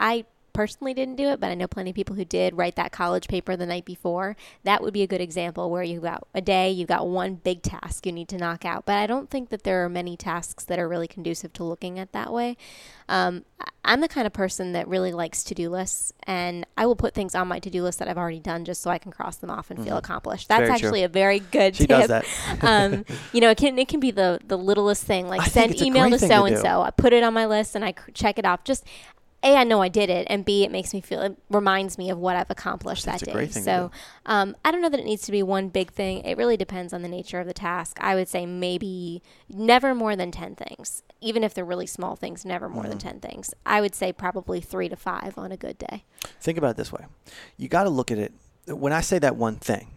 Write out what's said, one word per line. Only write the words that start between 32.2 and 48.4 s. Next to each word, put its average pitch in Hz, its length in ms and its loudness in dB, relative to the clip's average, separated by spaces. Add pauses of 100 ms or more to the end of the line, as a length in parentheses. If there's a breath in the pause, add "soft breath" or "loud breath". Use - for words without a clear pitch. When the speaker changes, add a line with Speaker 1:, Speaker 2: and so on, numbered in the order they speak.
Speaker 1:
I've 175 120 -2
accomplished - 560 -6
Speaker 2:
That's - 160 -4
Speaker 1:
that - 80 -8
Speaker 2:
a - 40 -6
great - 140 0
Speaker 1:
day. 214 80 -8
Speaker 2:
thing 208 80 -4
to 202 60 0
Speaker 1:
So, 180 200 2
Speaker 2:
do. - 420 -12
Speaker 1:
um, 202 320 2
I 311 80 4
don't 349 100 0
know 339 60 2
that 285 140 0
it - 40 -10
needs 214 180 -2
to 202 100 -6
be 202 100 2
one 190 240 0
big 185 240 -2
thing. 190 320 -4
It - 140 -4
really 240 180 2
depends 185 380 -6
on 175 80 -8
the 175 80 -8
nature 180 320 -8
of 175 60 -6
the - 60 -8
task. 175 460 -6
I 196 160 2
would 185 140 0
say 180 160 -4
maybe 180 760 -6 (280 soft breath)
never 240 440 4
more 220 220 0
than 180 160 -4
ten - 240 -12
things, - 480 -14 (160)
even 226 240 0
if 208 100 0
they're 180 120 -6
really 180 220 -6
small 185 280 -8
things, - 300 -12
never 185 240 -6
more 214 140 -8
than 208 140 -8
Speaker 2:
Mm-hmm. 202 120 -10
Speaker 1:
ten - 100 -14
things. - 340 -12 (120)
I 214 160 0
would 202 140 -2
say 185 180 -4
probably 180 480 -6
three 185 260 -6
to 175 80 -8
five 190 420 -10
on 190 140 -12
a 185 60 -12
good - 200 -12
day. - 280 -14 (340 loud breath)
Speaker 2:
Think 165 180 -4
about 139 140 2
it 113 60 -6
this - 160 -8
way. - 120 -12 (520 loud breath)
You 127 100 -10
gotta 190 220 2
look 127 220 0
at 107 60 0
it. 104 140 -4 (360)